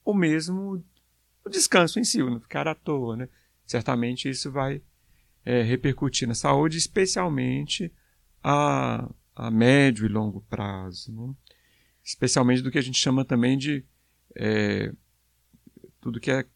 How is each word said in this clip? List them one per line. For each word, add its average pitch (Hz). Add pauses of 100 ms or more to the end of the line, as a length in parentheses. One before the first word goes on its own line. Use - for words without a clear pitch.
ou 208
mesmo 180 (600)
o 202
descanso 185
em 240
si, -
o 127
não 117
ficar 143
à 156
toa, 123
né? 127 (400)
Certamente 123
isso 135
vai, 139 (600)
é, 123
repercutir 127
na 117
saúde, 147
especialmente 151 (500)
a, 139 (260)
a 117
médio 120
e 107
longo 104
prazo, 95
né? 120 (680)
Especialmente 127
do 131
que -
a 139
gente 127
chama 131
também 127
de, 139 (520)
é, 104 (1080)
tudo 120
que -
é 131 (100)